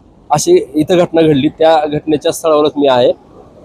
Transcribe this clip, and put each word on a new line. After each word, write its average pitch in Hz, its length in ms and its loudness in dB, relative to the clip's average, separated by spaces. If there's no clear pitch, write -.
अशी 170 440 0
इथं 151 240 0
घटना 165 220 0
घडली, 151 280 2
त्या 156 380 0
घटनेच्या 151 460 -4
स्थळावरच 151 440 0
मी 143 100 0
आहे. 127 260 2